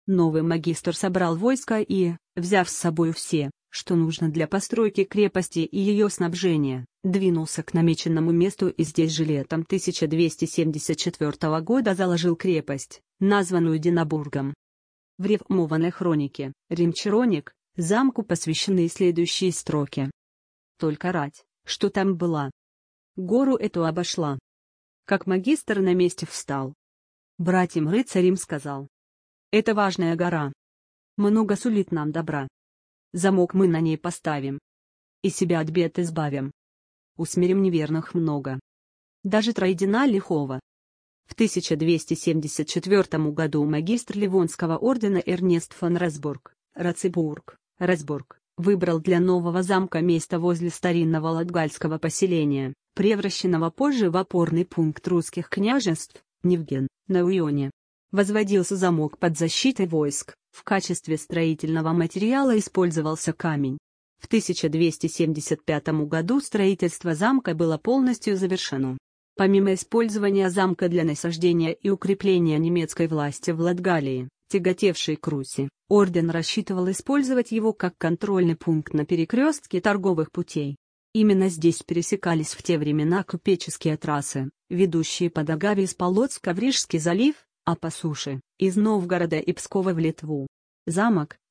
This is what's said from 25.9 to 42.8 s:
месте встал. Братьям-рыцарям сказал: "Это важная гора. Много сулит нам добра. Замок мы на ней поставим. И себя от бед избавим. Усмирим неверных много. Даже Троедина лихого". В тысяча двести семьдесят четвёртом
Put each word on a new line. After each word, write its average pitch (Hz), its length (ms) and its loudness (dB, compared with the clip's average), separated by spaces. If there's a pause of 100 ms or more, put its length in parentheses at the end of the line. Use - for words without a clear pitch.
месте 180 320 0
встал. 139 480 -8 (680)
Братьям-рыцарям 180 960 2
сказал: 143 520 -8 (640)
"Это 220 220 2
важная 185 420 0
гора. 165 360 -2 (680)
Много 208 380 2
сулит 208 360 0
нам 151 200 0
добра. 151 360 -4 (640)
Замок 180 400 2
мы 190 160 6
на 160 100 2
ней 160 180 0
поставим. 143 640 -6 (640)
И 196 80 0
себя 170 320 0
от 156 80 -4
бед 165 280 0
избавим. 151 540 -4 (640)
Усмирим 180 460 2
неверных 160 520 0
много. 143 460 -2 (640)
Даже 214 300 2
Троедина 196 520 2
лихого". 156 540 0 (640)
В - 100 -20
тысяча 180 420 0
двести 160 380 0
семьдесят 156 520 -2
четвёртом 165 640 2